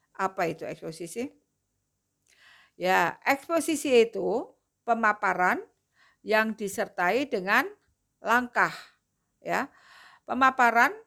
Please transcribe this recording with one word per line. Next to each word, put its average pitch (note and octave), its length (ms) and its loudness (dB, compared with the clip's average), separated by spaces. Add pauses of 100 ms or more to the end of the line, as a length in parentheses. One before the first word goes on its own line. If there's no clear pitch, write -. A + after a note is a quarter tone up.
(120)
Apa F#3+ 380 -4
itu D#3+ 180 -10
eksposisi? E3 600 -10 (1500)
Ya, F3+ 480 0
eksposisi D4+ 640 -2
itu A3+ 640 2 (320)
pemaparan G#3+ 760 0 (580)
yang G#3+ 320 0
disertai G3+ 720 -4
dengan A3+ 400 0 (560)
langkah, G#3 540 0 (680)
ya. F3+ 320 -4 (560)
Pemaparan B3+ 640 2 (140)